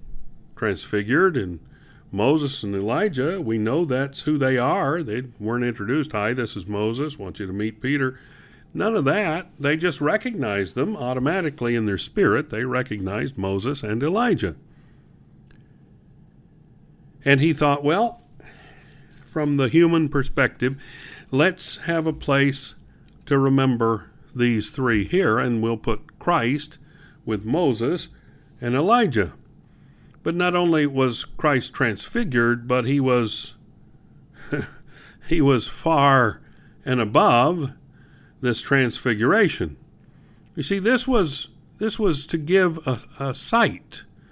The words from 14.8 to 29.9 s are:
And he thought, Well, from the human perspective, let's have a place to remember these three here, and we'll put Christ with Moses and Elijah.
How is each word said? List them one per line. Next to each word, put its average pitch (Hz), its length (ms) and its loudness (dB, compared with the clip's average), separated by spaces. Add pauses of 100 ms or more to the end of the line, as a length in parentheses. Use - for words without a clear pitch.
And 139 160 4
he 160 120 4
thought, 147 320 0
Well, 196 420 0 (840)
from 147 500 -2
the 131 100 2
human 165 400 4
perspective, 135 680 0 (540)
let's 165 480 0
have 165 280 -2
a 160 60 0
place 139 640 0 (520)
to 139 120 2
remember 131 680 2 (280)
these 120 360 0
three 117 340 0
here, 143 340 2
and 123 240 0
we'll 113 140 0
put - 420 -4
Christ 143 600 -2 (460)
with 107 200 -4
Moses 135 640 0 (520)
and 120 140 -2
Elijah. 165 600 2 (880)